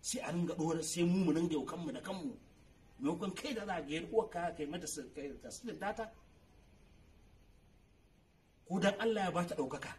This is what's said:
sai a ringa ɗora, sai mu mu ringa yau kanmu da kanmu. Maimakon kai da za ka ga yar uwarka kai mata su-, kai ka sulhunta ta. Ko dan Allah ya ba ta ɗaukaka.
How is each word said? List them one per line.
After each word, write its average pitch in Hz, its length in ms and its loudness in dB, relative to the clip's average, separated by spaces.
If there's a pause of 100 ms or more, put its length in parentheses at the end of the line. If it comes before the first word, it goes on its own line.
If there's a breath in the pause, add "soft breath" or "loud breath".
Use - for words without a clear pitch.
sai - 200 -4
a - 120 -4
ringa 175 220 2
ɗora, 160 280 2
sai 175 220 2
mu 180 200 6
mu 156 80 6
ringa 165 220 4
yau 135 100 2
kanmu 165 280 -4
da 123 80 -8
kanmu. 185 320 -4 (680)
Maimakon 175 340 0
kai 294 200 -4
da 208 120 -4
za 190 80 -2
ka 165 80 -2
ga 143 120 -4
yar 170 180 -2
uwarka 175 440 2
kai 147 100 -4
mata 165 200 -4
su-, 131 280 -8
kai 143 140 -8 (140)
ka 120 80 -12
sulhunta 196 460 -6
ta. 220 80 -4 (2750)
Ko 180 100 0
dan 196 220 6
Allah 220 240 2
ya 175 60 2
ba 175 160 2
ta - 80 -4
ɗaukaka. 143 440 -4